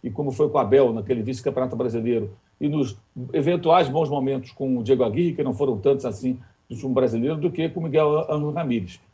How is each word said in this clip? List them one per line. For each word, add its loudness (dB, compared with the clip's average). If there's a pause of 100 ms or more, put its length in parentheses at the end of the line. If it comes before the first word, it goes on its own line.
e -6
como -4
foi 0
com 0
o 4
Abel 6
naquele -2
vice-campeonato -4
brasileiro, -2 (300)
e -2
nos -2 (360)
eventuais 2
bons 0
momentos -4
com -2
o -4
Diego 4
Aguirre, 2
que -2
não 0
foram 0
tantos 0
assim -4 (320)
do -12
time -4
brasileiro, 0
do -2
que -4
com -6
o -4
Miguel 2
Ángel -2
Ramírez -4 (120)